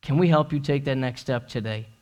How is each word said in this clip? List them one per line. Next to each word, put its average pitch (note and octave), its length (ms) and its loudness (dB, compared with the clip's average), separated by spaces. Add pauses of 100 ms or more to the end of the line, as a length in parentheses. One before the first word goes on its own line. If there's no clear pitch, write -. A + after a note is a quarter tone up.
Can C#3+ 160 0
we F3 120 6
help D3+ 240 4
you D3 80 0
take C#3+ 240 -2
that C3+ 100 -2
next B2+ 260 -4
step A#2+ 280 -4
today? A2 360 -6 (160)